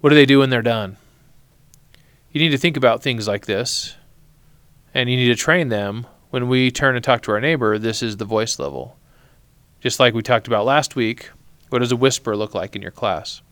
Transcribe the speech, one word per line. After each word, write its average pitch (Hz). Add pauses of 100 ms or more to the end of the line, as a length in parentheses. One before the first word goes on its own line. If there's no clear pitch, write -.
What 143
do 151
they 147
do 139
when 135
they're 123
done? 110 (1400)
You 147
need 160
to 139
think 156
about 120
things 113
like 101
this, - (1000)
and 127
you 127
need 127
to 120
train 156
them. 104 (220)
When 123
we 127
turn 131
and 120
talk 120
to 110
our 104
neighbor, 123
this 110
is 107
the 107
voice 110
level. 69 (800)
Just -
like 123
we 113
talked 113
about 110
last 139
week, 117 (380)
what 127
does 120
a 123
whisper 120
look 107
like 95
in 98
your 90
class? - (100)